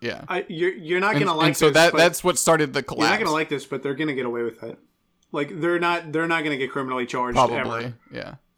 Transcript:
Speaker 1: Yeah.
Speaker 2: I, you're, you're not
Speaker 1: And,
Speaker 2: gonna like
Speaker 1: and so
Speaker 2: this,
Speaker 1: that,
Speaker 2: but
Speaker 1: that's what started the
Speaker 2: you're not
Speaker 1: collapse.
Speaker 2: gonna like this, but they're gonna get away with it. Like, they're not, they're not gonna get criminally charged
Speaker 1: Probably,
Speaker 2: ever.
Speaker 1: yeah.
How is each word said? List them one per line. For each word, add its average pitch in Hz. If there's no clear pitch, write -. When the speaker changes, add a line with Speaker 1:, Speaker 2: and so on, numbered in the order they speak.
Speaker 1:
Yeah. 117
Speaker 2:
I, 180
you're, 175
you're 175
not 202
Speaker 1:
And, 147
Speaker 2:
gonna 170
like 156
Speaker 1:
and 147
so 156
Speaker 2:
this, 143
Speaker 1:
that, 165
Speaker 2:
but 156
Speaker 1:
that's 170
what 180
started 151
the 139
Speaker 2:
you're -
not 123
Speaker 1:
collapse. 113
Speaker 2:
gonna 156
like 156
this, 139
but 135
they're 139
gonna 151
get 127
away 120
with 113
it. 113
Like, 151
they're 170
not, 170
they're 160
not 165
gonna 147
get 127
criminally 127
charged 123
Speaker 1:
Probably, 120
Speaker 2:
ever. 120
Speaker 1:
yeah. -